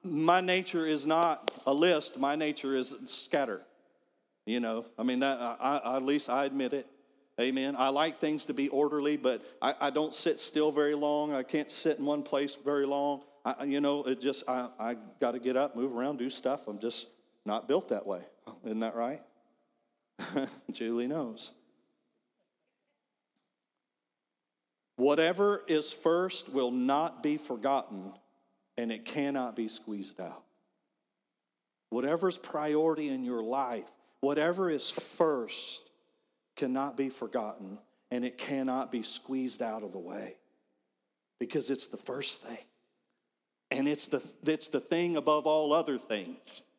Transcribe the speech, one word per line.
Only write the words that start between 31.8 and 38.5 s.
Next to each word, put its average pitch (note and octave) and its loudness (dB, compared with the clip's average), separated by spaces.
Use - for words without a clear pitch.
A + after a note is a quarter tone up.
Whatever's E3 0
priority D3+ 2
in C3 -2
your A#2+ -2
life, A#2+ -2
whatever E3 2
is D3 0
first, - -2
cannot C3+ -2
be C3+ 0
forgotten, G#2 -6
and B2 -2
it B2 -6
cannot C3 -2